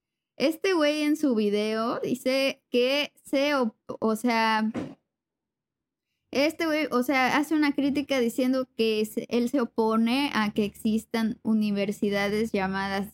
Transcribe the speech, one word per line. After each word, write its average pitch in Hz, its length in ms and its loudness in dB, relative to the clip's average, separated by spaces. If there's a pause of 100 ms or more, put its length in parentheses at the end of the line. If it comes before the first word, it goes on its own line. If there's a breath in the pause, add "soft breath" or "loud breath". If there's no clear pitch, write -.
(380)
Este 330 360 0
güey 302 280 2
en 294 140 2
su 285 180 2
video 214 640 0
dice 262 720 -2
que 262 420 0 (120)
se 285 320 0
op-, 240 180 -2 (240)
o 220 160 0
sea, 220 560 2 (1600)
este 320 340 0
güey, 311 260 0
o 247 100 2
sea, 262 360 2
hace 302 180 0
una 302 180 2
crítica 277 460 0
diciendo 254 560 0
que 220 300 0
se, - 220 -8
él 240 200 0
se 277 120 0
opone 226 720 0
a 214 180 0
que 214 120 0
existan 220 800 -4
universidades 208 1120 0
llamadas 196 600 -2